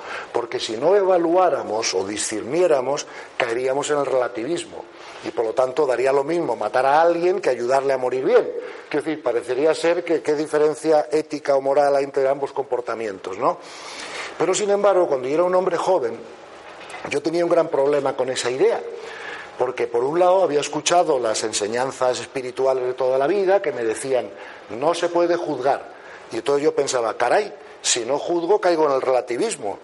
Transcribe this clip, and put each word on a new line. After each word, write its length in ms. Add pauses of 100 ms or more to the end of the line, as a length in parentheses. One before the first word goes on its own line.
(320)
porque 280
si 160
no 180
evaluáramos 1000
o 100
discerniéramos, 1000 (320)
caeríamos 520
en 80
el 80
relativismo, 800 (400)
y 60
por 160
lo 80
tanto 320
daría 260
lo 120
mismo 320
matar 280
a 160
alguien 400
que 100
ayudarle 440
a 40
morir 260
bien. 260 (400)
Quiero 140
decir, 180
parecería 520
ser 300
que 160
qué 140
diferencia 760
ética 460
o 60
moral 340
hay 80
entre 240
ambos 240
comportamientos, 840
¿no? 200 (800)
Pero 180
sin 160
embargo, 360
cuando 220
yo 60
era 100
un 100
hombre 220
joven, 420 (920)
yo 140
tenía 220
un 60
gran 180
problema 460
con 140
esa 220
idea, 300 (800)
porque 280
por 160
un 160
lado 240
había 180
escuchado 580
las 260
enseñanzas 760
espirituales 640
de 100
toda 240
la 80
vida 360
que 100
me 120
decían, 460 (400)
"No 240
se 140
puede 280
juzgar", 640 (320)
Y 40
entonces 280
yo 100
pensaba, 420
"Caray, 380 (260)
si 240
no 140
juzgo, 420
caigo 260
en 60
el 100
relativismo. 800